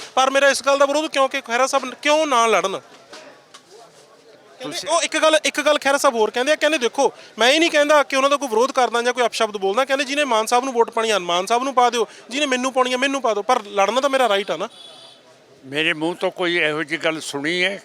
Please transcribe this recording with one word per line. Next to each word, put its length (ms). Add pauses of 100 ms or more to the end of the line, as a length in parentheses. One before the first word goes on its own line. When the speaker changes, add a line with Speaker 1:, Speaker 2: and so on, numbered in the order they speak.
(140)
Speaker 1:
ਪਰ 160
ਮੇਰਾ 180
ਇਸ 140
ਗੱਲ 160
ਦਾ 80
ਵਿਰੋਧ 240
ਕਿਉਂ 180
ਕਿ 120
ਖਹਿਰਾ 260
ਸਾਹਿਬ 280
ਕਿਉਂ 320
ਨਾ 200
ਲੜਨ?" 340
ਕਹਿੰਦੇ 2000
Speaker 2:
ਤੁਸੀਂ 120
Speaker 1:
ਉਹ 140
ਇੱਕ 160
ਗੱਲ, 260
ਇੱਕ 160
ਗੱਲ 180
ਖਹਿਰਾ 180
ਸਾਹਿਬ 180
ਹੋਰ 160
ਕਹਿੰਦੇ 220
ਆ, 40
ਕਹਿੰਦੇ, 220
"ਦੇਖੋ, 340 (260)
ਮੈਂ 120
ਇਹ 100
ਨਹੀਂ 100
ਕਹਿੰਦਾ 320
ਕਿ 140
ਉਹਨਾਂ 140
ਦਾ 60
ਕੋਈ 120
ਵਿਰੋਧ 240
ਕਰਦਾ 300
ਜਾਂ 100
ਕੋਈ 140
ਅਪਸ਼ਬਦ 300
ਬੋਲਦਾ।" 280
ਕਹਿੰਦੇ, 200
"ਜਿਹਨੇ 200
ਮਾਨ 220
ਸਾਹਿਬ 180
ਨੂੰ 80
ਵੋਟ 180
ਪਾਉਣੀ 200
ਆ, 80
ਮਾਨ 280
ਸਾਹਿਬ 180
ਨੂੰ 100
ਪਾ 160
ਦਿਓ, 160 (240)
ਜਿਹਨੇ 160
ਮੈਨੂੰ 260
ਪਾਉਣੀ 200
ਆ, 40
ਮੈਨੂੰ 260
ਪਾ 120
ਦਿਓ, 80
ਪਰ 200
ਲੜਨਾ 380
ਤਾਂ 100
ਮੇਰਾ 180
ਰਾਈਟ 220
ਆ 60
ਨਾ।" 120 (960)
Speaker 2:
ਮੇਰੇ 260
ਮੂੰਹ 220
ਤੋਂ 160
ਕੋਈ 260
ਇਹੋ 260
ਜਿਹੀ 220
ਗੱਲ 160
ਸੁਣੀ 440
ਹੈ 200